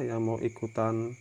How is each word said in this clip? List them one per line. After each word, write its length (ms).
yang 160
mau 160
ikutan 800